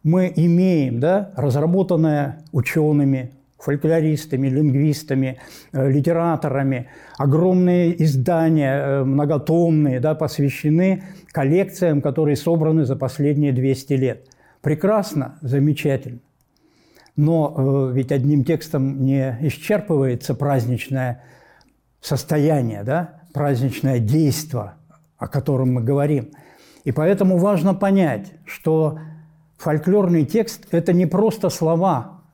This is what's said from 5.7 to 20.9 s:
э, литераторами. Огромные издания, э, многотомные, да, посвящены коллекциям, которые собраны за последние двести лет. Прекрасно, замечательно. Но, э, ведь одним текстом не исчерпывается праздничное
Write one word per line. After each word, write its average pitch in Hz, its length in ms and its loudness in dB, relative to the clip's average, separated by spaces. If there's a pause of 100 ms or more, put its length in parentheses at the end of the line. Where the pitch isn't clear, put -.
э, 139 180 0
литераторами. 139 960 0 (280)
Огромные 175 840 2
издания, 151 760 2
э, 139 280 0
многотомные, 147 960 2
да, 151 160 0
посвящены 156 880 0 (280)
коллекциям, 160 680 0
которые 147 340 0
собраны 160 480 2
за 131 120 -2
последние 143 560 0
двести 131 420 0
лет. 131 320 -2 (340)
Прекрасно, 156 800 -2
замечательно. 139 760 -2 (960)
Но, 151 400 0 (360)
э, 123 40 -6
ведь 127 160 -2
одним 139 340 2
текстом 135 600 -2
не 135 360 0
исчерпывается 143 960 -2
праздничное 127 880 -2 (800)